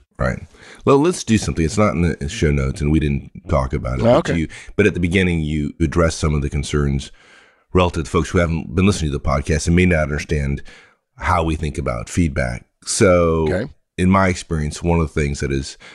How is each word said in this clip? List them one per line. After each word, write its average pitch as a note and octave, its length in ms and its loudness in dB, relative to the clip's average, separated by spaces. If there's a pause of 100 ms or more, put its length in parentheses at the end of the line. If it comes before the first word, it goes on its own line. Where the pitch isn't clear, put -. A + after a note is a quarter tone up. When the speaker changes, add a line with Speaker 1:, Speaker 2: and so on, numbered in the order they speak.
(180)
Speaker 1:
Right. B1+ 220 -2 (460)
Well, C#3 140 4
let's F3 240 0
do A2 140 2
something. D2+ 260 -2
It's D#2+ 140 -2
not G#2 180 2
in D#2+ 60 0
the D2 280 -2
show - 220 0
notes, C2+ 300 -2
and D2 100 0
we D#2 80 4
didn't C#2+ 320 -2 (180)
talk C#2 240 0
about B1+ 260 -4
it. - 40 -2
Speaker 2:
Oh, B2 180 4
Speaker 1:
But - 80 -6
Speaker 2:
okay. F2 100 0
Speaker 1:
you, D2+ 80 -2 (300)
but G2+ 100 4
at F2 60 2
the E2+ 60 -6
beginning, F2 420 2
you D2+ 400 -2
addressed E2 380 2
some D#2 140 0
of D2 80 0
the C#2+ 80 -2
concerns C#2 640 -2 (600)
relative F2 320 2
to - 40 -12
folks E2+ 200 0
who F#2+ 100 2
haven't E2 340 -2
been F#2 120 2
listening E2+ 260 2
to C#2 60 -4
the C#2 60 -8
podcast D2 440 0
and E2+ 80 4
may F2+ 100 4
not E2+ 180 2
understand C#2+ 600 -4 (540)
how E2 260 0
we E2 120 0
think D2+ 220 -6
about B1 320 -6
feedback. C#2 560 -2 (200)
So, E2+ 580 4 (100)
Speaker 2:
Okay. G#2+ 180 -6 (260)
Speaker 1:
in F2+ 120 2
my F#2+ 200 4
experience, D#2 520 -4
one E2+ 180 2
of D#2 140 -2
the D#2 80 -2
things C#2+ 200 -4
that C#2 100 -4
is, C2+ 260 -6 (180)